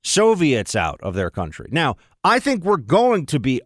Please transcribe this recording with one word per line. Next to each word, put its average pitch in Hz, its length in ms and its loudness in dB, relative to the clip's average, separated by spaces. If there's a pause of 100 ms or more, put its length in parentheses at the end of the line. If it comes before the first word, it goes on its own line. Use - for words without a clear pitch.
Soviets 175 760 2
out 82 260 -2
of 92 140 -6
their 90 160 -2
country? - 400 -10
Now, 143 260 -2 (260)
I 226 160 4
think 247 240 -2
we're 202 140 2
going 180 480 2
to 147 140 -2
be 127 260 -2